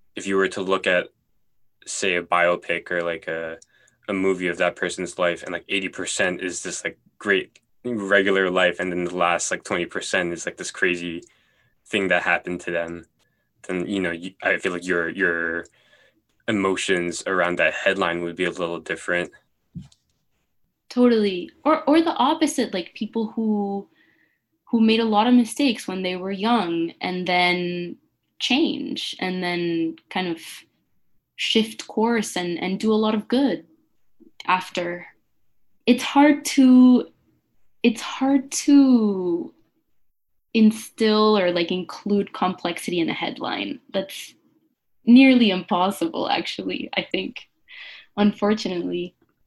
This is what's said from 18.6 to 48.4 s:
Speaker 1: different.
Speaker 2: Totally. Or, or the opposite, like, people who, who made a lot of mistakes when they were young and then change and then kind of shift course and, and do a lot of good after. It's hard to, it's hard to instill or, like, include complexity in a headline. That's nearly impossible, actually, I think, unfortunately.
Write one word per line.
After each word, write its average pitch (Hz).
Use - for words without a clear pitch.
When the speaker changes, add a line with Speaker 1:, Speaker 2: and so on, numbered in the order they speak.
Speaker 1:
different. 87
Speaker 2:
Totally. 220
Or, 311
or 311
the 320
opposite, 285
like, 180
people 220
who, 202
who 233
made 220
a 226
lot 214
of 247
mistakes 247
when 190
they 185
were 185
young 185
and 185
then 175
change -
and 185
then 170
kind 185
of 165
shift -
course 226
and, 175
and 190
do 214
a 214
lot 220
of 208
good 247
after. 175
It's 247
hard 294
to, 254
it's 233
hard 269
to 214
instill 214
or, 180
like, 175
include 196
complexity 175
in 160
a 123
headline. -
That's -
nearly 247
impossible, 185
actually, -
I 180
think, -
unfortunately. 185